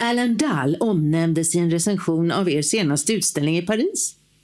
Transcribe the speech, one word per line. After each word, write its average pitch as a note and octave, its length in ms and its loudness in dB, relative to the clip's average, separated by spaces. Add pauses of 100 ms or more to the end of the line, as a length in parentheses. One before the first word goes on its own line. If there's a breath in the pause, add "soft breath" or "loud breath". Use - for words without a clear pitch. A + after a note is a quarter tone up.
Alan A#3+ 360 0
Dahl D#3+ 420 0
omnämndes E3 760 0
i - 40 2
en E3+ 120 2
recension E3+ 600 0
av F3+ 180 0
er D3 120 2
senaste D3 520 0
utställning D#3 440 0
i F3 40 0
Paris. A3 540 -2 (280)